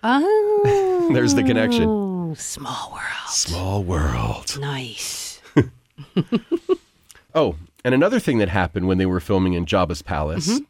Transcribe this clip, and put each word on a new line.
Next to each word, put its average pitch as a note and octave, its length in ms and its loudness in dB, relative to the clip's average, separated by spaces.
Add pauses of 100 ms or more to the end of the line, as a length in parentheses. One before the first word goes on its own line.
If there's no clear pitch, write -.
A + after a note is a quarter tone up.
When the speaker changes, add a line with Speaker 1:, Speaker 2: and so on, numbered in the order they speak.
Speaker 1:
Oh. G4 1040 2
Speaker 2:
<laughs> D#4+ 40 4
There's C#4+ 200 4
the C#4 100 2
connection. G#3+ 920 0
Speaker 1:
Small - 560 -10
world. - 380 -10
Speaker 2:
Small F#2 540 -2
world. C#2+ 760 -2
Speaker 1:
Nice. C3+ 800 -8 (160)
<laughs> - 680 -2 (1120)
Speaker 2:
Oh, B2 220 2 (300)
and B2+ 100 4
another G#3 240 4
thing B2 200 0
that G2 100 2
happened F#2 400 0
when F#2 80 2
they F#2 80 2
were F2+ 160 0
filming F#2 320 2
in F2 120 0
Jabba's F2 360 0
palace, D#2+ 480 -4
Speaker 1:
Mm-hmm. C#4 200 0